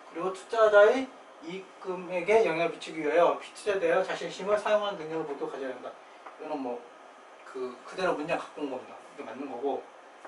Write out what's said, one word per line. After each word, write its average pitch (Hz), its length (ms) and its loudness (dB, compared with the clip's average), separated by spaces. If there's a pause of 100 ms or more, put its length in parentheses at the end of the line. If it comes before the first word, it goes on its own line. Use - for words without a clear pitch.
(140)
그리고 180 200 -4
투자자의 220 760 6 (340)
이익금액에 185 1000 0
영향을 165 260 0
미치기 160 300 -10
위하여 156 380 4
피투자에 - 420 -4
대하여 170 240 2
자신의 165 260 -6
힘을 202 280 0
사용하는 208 400 0
능력을 156 260 -6
모두 147 260 -6
가져야 135 200 -8
한다. 123 200 -12 (480)
이거는 151 200 -6
뭐, 123 220 -6 (640)
그, 127 320 -8 (100)
그대로 180 260 -2
문장 147 260 -2
갖고 - 220 -12
온 143 100 -4
겁니다. 113 240 -8 (200)
이게 143 100 -14
맞는 135 260 -10
거고, 127 320 -4 (460)